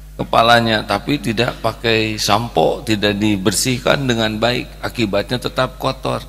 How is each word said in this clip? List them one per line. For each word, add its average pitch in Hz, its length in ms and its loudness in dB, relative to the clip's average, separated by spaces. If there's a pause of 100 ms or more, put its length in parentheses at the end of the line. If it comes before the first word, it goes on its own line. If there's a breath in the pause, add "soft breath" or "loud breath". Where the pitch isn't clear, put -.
(160)
kepalanya 117 640 4
tapi 104 400 -2
tidak 120 400 -2
pakai 110 560 0
sampo, 117 640 2
tidak 104 400 0
dibersihkan 110 880 2
dengan 110 320 0
baik, 123 400 -2
akibatnya 101 560 -2
tetap - 400 -4
kotor. 127 520 -4